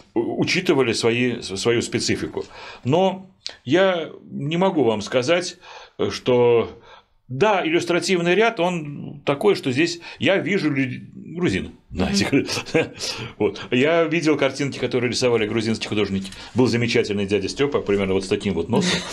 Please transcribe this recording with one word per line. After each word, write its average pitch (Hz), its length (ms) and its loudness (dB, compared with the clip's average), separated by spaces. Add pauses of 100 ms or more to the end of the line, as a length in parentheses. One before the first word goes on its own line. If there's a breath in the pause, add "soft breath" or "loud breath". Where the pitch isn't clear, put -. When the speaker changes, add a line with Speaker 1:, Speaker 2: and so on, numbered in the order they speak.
(140)
Speaker 1:
у-, 117 260 -2
учитывали 147 520 2
свои, 120 480 0
с-, 95 160 -10
свою 117 260 2
специфику. - 640 -2 (400 loud breath)
Но 185 440 2 (360 loud breath)
я 175 440 2 (220)
не 139 260 -4
могу 175 280 2
вам 110 180 2
сказать, 143 540 0 (420 loud breath)
э, 101 120 0
что 120 600 2 (560 loud breath)
да, 175 400 2
иллюстративный 170 720 2
ряд, 226 240 2
он 151 640 -4
такой, 156 320 2
что 135 160 -2
здесь 165 260 0 (220 loud breath)
я 180 160 4
вижу 156 340 0
лю-, 131 300 -4 (140)
грузин. 139 580 -4 (180)
Speaker 2:
Мгм. - 240 -2
Speaker 1:
Знаете, 160 320 0 (280)
<laughs> - 640 -4
вот. - 220 -2 (120 loud breath)
Я 160 320 4
видел 156 340 2
картинки, 135 400 -2
которые 123 320 0
рисовали 117 380 2
грузинские 110 400 -2
художники. 98 420 -2 (240 loud breath)
Был 123 140 4
замечательный 110 580 0
дядя 95 220 0
Стёпа, 139 320 0
примерно 98 340 0
вот 95 100 0
с - 40 -10
таким 101 260 0
вот - 140 -4
носом. 180 320 0 (120)